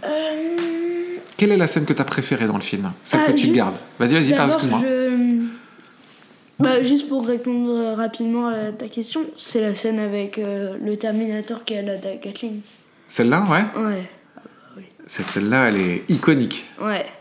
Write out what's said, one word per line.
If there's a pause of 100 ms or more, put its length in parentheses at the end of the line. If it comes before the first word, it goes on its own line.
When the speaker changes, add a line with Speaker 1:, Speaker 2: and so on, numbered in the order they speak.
Speaker 1:
Euh. (800)
Speaker 2:
Quelle
est
la
scène
que
t'as
préférée
dans
le
film ? (140)
Celle
Speaker 1:
Ah,
Speaker 2:
que
tu
Speaker 1:
juste
Speaker 2:
gardes ? (220)
Vas-y,
vas-y,
parle,
Speaker 1:
d'abord,
Speaker 2:
excuse-moi.
Speaker 1:
je, (1200)
bah,
juste
pour
répondre
rapidement
à
ta
question, (140)
c'est
la
scène
avec,
euh,
le
Terminator
qui
a
la
da-,
Gatling. (480)
Speaker 2:
Celle-là,
ouais ?
Speaker 1:
Ouais. (280)
Ah,
bah (260)
oui. (240)
Speaker 2:
Cette
scène-là,
elle
est
iconique. (140)
Speaker 1:
Ouais. (140)